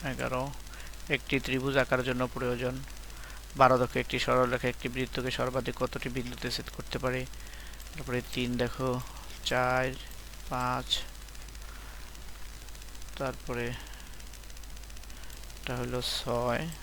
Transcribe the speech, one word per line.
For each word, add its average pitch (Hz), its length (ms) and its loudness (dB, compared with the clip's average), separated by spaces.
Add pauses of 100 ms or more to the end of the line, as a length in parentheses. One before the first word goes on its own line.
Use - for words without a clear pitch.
এগারো, 127 460 0 (580)
একটি 139 300 4
ত্রিভুজ 135 380 2
আঁকার 127 260 6
জন্য 127 240 2
প্রয়োজন 127 520 0 (800)
বারো 131 200 12
দৈর্ঘ্য 123 220 4
একটি 123 200 0
সরলরেখা 127 480 6
একটি 123 220 0
বৃত্তকে 127 420 0
সর্বাধিক 127 440 0
কতটি 127 340 0
বিন্দুতে 123 420 -2
ছেদ 127 160 -2 (100)
করতে - 220 -4
পারে? 127 260 0 (680)
তারপরে 123 300 -2 (120)
তিন 123 240 2
দেখো, 123 440 2 (440)
চার, 127 460 4 (580)
পাঁচ, 127 380 0 (2250)
তারপরে 123 480 -2 (1900)
এটা 127 160 -4
হলো 123 260 0
ছয় 120 680 2 (160)